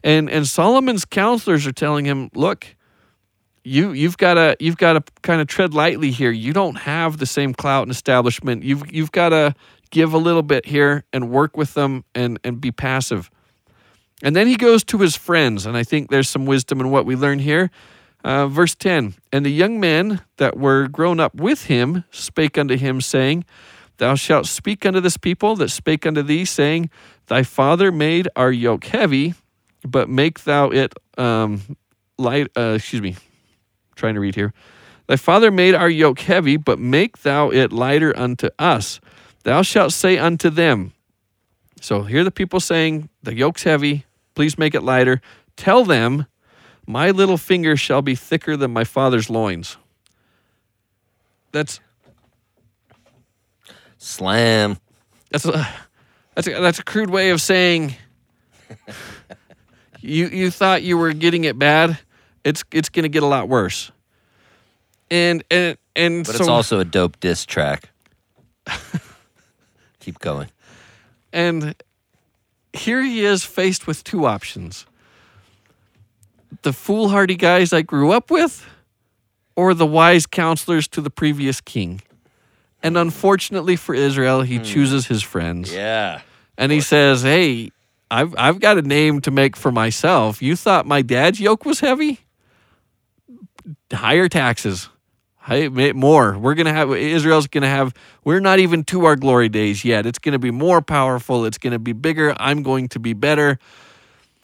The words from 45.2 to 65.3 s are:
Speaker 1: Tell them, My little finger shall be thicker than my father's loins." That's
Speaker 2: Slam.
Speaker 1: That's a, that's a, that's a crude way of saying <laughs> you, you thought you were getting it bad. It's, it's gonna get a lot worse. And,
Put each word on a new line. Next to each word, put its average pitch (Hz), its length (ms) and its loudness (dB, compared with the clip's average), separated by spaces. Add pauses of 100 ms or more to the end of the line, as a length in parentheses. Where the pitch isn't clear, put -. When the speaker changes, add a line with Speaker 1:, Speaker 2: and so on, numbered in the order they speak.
Speaker 1:
Tell 233 280 4
them, 139 420 0 (600)
My 143 220 0
little 190 280 2
finger 160 380 0
shall 139 260 0
be 139 120 -2
thicker 156 420 -4
than 135 160 -4
my 113 120 -2
father's 127 440 0
loins." 107 480 -4 (1700)
That's 151 300 -6 (2250)
Speaker 2:
Slam. 104 800 0 (520)
Speaker 1:
That's - 160 -4
a, 156 220 -2 (640)
that's 175 120 -4
a, 165 140 -4
that's 175 180 2
a - 60 -14
crude 214 260 -4
way 190 200 2
of 170 100 0
saying 175 560 0 (720)
<laughs> - 1300 -20
you, 160 280 -2
you 185 220 -2
thought 190 320 2
you 180 140 0
were 165 160 2
getting 165 320 0
it 127 140 -2
bad. 156 400 2 (460)
It's, 147 260 -2
it's 156 180 -4
gonna 160 200 -2
get 147 160 0
a - 20 2
lot 131 220 0
worse. 107 420 -2 (1200)
And, 175 400 0